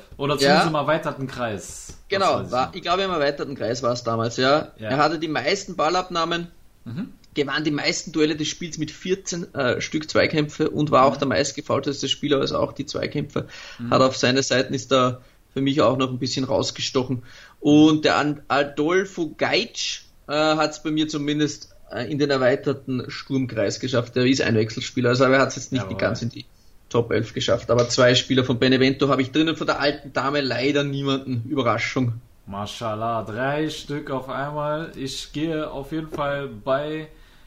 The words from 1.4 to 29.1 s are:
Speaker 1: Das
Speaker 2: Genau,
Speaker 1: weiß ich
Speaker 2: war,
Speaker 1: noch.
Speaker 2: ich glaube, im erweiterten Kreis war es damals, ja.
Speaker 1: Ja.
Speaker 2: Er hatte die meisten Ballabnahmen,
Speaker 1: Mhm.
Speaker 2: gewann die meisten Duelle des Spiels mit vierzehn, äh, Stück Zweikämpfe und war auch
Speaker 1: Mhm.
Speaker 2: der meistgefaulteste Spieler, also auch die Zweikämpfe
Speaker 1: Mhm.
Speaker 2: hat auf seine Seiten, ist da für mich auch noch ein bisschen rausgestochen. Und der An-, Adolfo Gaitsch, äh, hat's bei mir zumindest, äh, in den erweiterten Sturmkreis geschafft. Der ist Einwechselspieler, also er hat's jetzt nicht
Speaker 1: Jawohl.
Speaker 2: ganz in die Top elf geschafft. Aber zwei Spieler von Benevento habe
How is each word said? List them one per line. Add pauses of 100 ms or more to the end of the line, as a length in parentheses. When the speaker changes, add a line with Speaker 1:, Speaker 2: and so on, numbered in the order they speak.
Speaker 1:
Das (120)
Speaker 2:
Genau,
Speaker 1:
weiß
ich
Speaker 2:
war,
Speaker 1:
noch.
Speaker 2:
ich
glaube,
im
erweiterten
Kreis
war
es
damals,
ja.
Speaker 1:
Ja.
Speaker 2:
Er
hatte
die
meisten
Ballabnahmen, (360)
Speaker 1:
Mhm. (220)
Speaker 2:
gewann
die
meisten
Duelle
des
Spiels
mit
vierzehn,
äh,
Stück
Zweikämpfe
und
war
auch
Speaker 1:
Mhm.
Speaker 2:
der
meistgefaulteste
Spieler,
also
auch
die
Zweikämpfe (320)
Speaker 1:
Mhm.
Speaker 2:
hat
auf
seine
Seiten,
ist
da (340)
für
mich
auch
noch
ein
bisschen
rausgestochen. (380)
Und
der
An-,
Adolfo
Gaitsch, (260)
äh,
hat's
bei
mir
zumindest, (160)
äh,
in
den
erweiterten
Sturmkreis
geschafft.
Der
ist
Einwechselspieler,
also
er
hat's
jetzt
nicht
Speaker 1:
Jawohl.
Speaker 2:
ganz
in
die (460)
Top
elf
geschafft.
Aber
zwei
Spieler
von
Benevento
habe